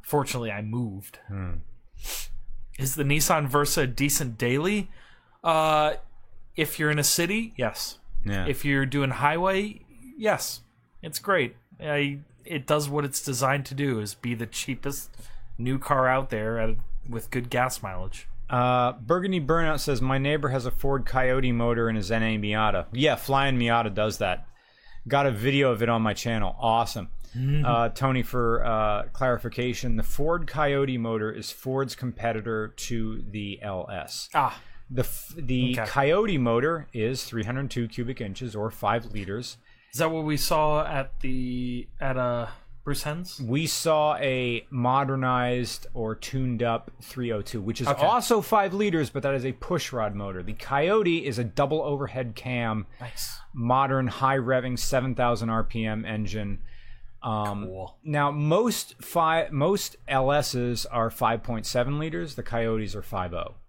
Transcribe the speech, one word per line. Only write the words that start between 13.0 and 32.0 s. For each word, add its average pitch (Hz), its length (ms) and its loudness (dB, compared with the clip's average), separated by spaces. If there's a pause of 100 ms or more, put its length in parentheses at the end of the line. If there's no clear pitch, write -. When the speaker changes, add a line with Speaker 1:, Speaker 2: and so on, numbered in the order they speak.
Speaker 1:
it's 135 180 -4
designed 135 440 0
to 135 80 -10
do, 135 260 0
is 104 140 -6
be 120 200 -4
the 113 120 -6
cheapest - 640 -6 (480)
new 127 200 -2
car 131 300 2
out 131 220 2
there 110 280 0
at, 110 180 6 (320)
with 117 220 -6
good 120 200 -2
gas 123 320 0
mileage. 95 440 -6 (220)
Speaker 2:
Uh, 123 440 4
Burgundy 180 480 0
Burnout 156 400 4
says, 135 220 2
"My 135 160 4
neighbor 143 320 2
has 127 160 0
a 123 40 0
Ford 139 360 2
Coyote 127 460 4
motor 117 360 2
in 110 80 2
his 101 140 -2
N 113 120 4
A 110 160 2
Miata." 104 540 2
Yeah, 131 240 4
Flying 135 420 2
Miata 117 340 4
does 107 260 0
that. 92 280 0 (640)
Got 139 180 4
a 135 40 6
video 131 420 4
of 110 100 2
it 117 60 4
on 113 140 4
my 107 120 2
channel. 113 460 0
Awesome. 113 480 2 (280)
Speaker 1:
Mm-hmm. 139 280 2
Speaker 2:
Uh, 117 240 4
Tony, 131 340 2
for, 117 420 2
uh, 107 400 2 (100)
clarification, 120 840 0
the 110 60 4
Ford 165 440 4
Coyote 139 520 2
motor 110 340 0
is 107 180 -8
Ford's 131 440 -2
competitor 113 840 -4